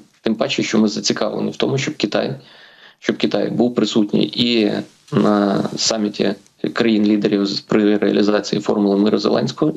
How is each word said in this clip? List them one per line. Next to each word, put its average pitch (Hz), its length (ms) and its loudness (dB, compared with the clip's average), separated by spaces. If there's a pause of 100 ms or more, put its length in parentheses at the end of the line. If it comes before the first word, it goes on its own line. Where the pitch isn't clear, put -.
(220)
Тим 113 120 0
паче, - 280 -2
що 110 160 0
ми 110 100 4
зацікавлені 107 640 -4
в 104 60 -12
тому, 131 220 -2
щоб 151 180 -6
Китай, 110 380 -2 (640)
щоб - 180 -4
Китай 104 340 -2
був 120 240 0
присутній 104 600 0
і 117 360 2 (420)
на 104 520 2 (120)
саміті 104 580 -2 (380)
країн-лідерів 104 720 2
з, 98 140 -4
при 104 360 2
реалізації 104 680 0
формули 101 340 2
миру 104 220 2
Зеленського. 120 580 0